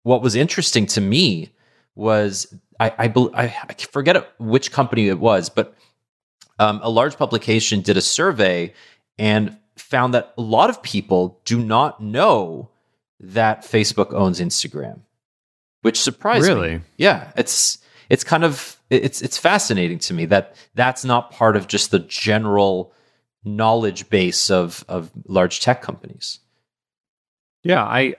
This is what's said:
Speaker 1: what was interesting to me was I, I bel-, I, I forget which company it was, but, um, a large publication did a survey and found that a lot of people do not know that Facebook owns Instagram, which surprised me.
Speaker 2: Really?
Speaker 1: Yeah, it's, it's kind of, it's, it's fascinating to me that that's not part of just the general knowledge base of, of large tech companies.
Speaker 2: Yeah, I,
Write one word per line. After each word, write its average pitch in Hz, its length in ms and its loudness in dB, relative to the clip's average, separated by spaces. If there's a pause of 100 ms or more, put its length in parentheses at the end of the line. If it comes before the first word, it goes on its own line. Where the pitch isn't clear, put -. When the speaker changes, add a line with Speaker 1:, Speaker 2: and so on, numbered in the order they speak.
Speaker 1:
what 120 180 2
was 117 140 0
interesting - 520 0
to - 140 -2
me 101 520 0 (420)
was 104 580 -2 (280)
I, 110 160 0
I 117 100 0
bel-, 120 260 2
I, - 100 -2
I - 300 -10 (180)
forget 151 480 0
which 117 340 0
company 120 340 2
it 92 120 0
was, 101 300 2
but, - 240 -4 (840)
um, 107 240 2
a 117 60 -2
large 120 280 2
publication 110 640 0
did 98 160 2
a 92 40 2
survey 98 720 0 (440)
and 107 400 0 (200)
found 127 360 0
that 117 240 -2
a 123 40 -8
lot 117 280 4
of - 120 -8
people 92 640 -2
do 117 180 0
not 113 380 0
know 107 680 0 (500)
that 110 440 -2
Facebook 107 500 0
owns 92 260 0
Instagram, 73 600 -6 (840)
which 113 180 0
surprised 196 480 0
me. 190 60 4
Speaker 2:
Really? 85 280 -2 (160)
Speaker 1:
Yeah, 175 380 0
it's, - 440 -2 (300)
it's - 140 2
kind 165 220 2
of, - 340 -6 (100)
it's, - 320 0
it's - 160 -6
fascinating 98 600 0
to - 140 -6
me 85 140 -4
that 98 280 2 (200)
that's 127 280 0
not 123 280 0
part 110 260 2
of 95 100 -2
just - 240 -2
the 98 80 2
general 101 960 0 (500)
knowledge 107 640 -2
base 92 400 2
of, 90 380 0
of 85 240 -8 (160)
large 92 320 0
tech - 220 0
companies. - 580 -14 (1200)
Speaker 2:
Yeah, 170 200 2
I, 123 360 0